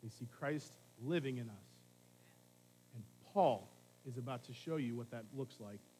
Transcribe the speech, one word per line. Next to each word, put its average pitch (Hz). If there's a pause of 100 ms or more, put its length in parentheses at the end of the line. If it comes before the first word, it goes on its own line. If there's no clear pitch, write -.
They 117
see 120
Christ 147 (240)
living 135
in 117
us. 104 (1400)
And 117 (300)
Paul 131 (400)
is 123
about 123
to 127
show 160
you 123
what 117
that 113 (100)
looks 135
like. 101 (200)